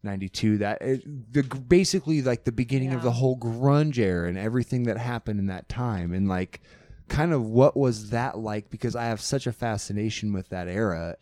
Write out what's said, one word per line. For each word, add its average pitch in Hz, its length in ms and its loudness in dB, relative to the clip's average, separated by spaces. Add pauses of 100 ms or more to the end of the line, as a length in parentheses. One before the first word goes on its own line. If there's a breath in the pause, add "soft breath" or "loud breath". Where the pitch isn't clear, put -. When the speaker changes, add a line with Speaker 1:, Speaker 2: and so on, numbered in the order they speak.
Speaker 1:
ninety-two, 101 560 0
that, 101 240 -2
it, 131 500 -6
the, 139 120 2
gr-, 131 140 -8
basically, 160 640 2
like, 127 240 0
the 123 80 -2
beginning 127 400 0
of 123 100 -2
the 123 60 2
Speaker 2:
Yeah. 117 60 2
Speaker 1:
whole 127 240 2
grunge 135 600 2
era 87 300 2
and 90 80 -2
everything 117 480 0
that 113 140 0
happened 117 420 -4
in 98 60 0
that 92 220 -6
time. 104 440 -2
And, 95 160 0
like, 92 320 -2 (480 loud breath)
kind 165 240 2
of 135 140 2
what 123 300 6
was 113 340 0
that 117 280 -2
like? 107 320 -6
Because 113 240 -4
I 117 120 -4
have 110 140 -2
such - 260 -2
a 120 60 -2
fascination 107 800 -2
with 92 180 -6
that 90 180 -6
era 90 540 -2